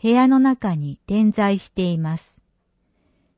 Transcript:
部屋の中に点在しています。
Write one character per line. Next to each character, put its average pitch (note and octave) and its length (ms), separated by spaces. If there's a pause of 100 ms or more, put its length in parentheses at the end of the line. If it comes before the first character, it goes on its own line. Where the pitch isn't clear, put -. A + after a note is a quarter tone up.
部 A3+ 80
屋 B3+ 180
の C4 120
中 B3+ 340
に D3 320
点 G#3+ 260
在 G3+ 280
し - 100
て F#3 140
い F3 160
ま D#3+ 180
す。 - 240 (960)